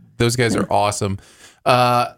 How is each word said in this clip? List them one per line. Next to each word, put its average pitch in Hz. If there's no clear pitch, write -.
those 117
guys 117
are 101
awesome." 101
Uh, 123